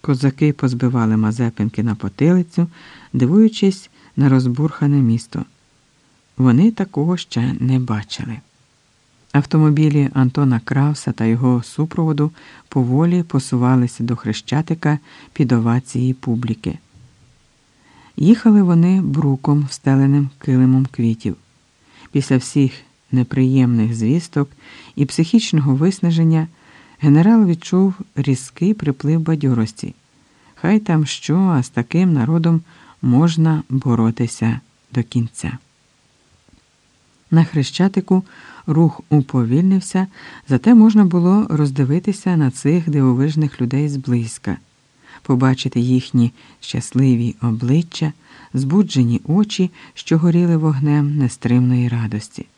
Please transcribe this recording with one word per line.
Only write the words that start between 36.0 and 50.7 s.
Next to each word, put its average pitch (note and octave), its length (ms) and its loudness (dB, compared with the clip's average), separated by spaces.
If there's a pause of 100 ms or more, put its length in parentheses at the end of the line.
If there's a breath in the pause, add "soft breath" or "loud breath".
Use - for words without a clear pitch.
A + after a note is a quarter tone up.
На E3 140 4
Хрещатику F#3 760 -2 (440 loud breath)
рух D#3+ 340 2 (100)
уповільнився, D3+ 960 0 (420 loud breath)
зате C3+ 260 4
можна G#3+ 300 6
було F3+ 460 2
роздивитися D3+ 840 -2
на C#3+ 140 2
цих E3 400 -2
дивовижних C#3+ 720 0
людей C3 280 -2
зблизька, A#2+ 680 -6 (640 loud breath)
побачити C3 580 0
їхні B2 520 0 (280 soft breath)
щасливі A#2+ 840 -2
обличчя, C3 720 -2 (420 loud breath)
збуджені C3+ 720 0
очі, F#3 460 0 (240 loud breath)
що - 240 -2
горіли E3+ 380 2
вогнем D3 600 0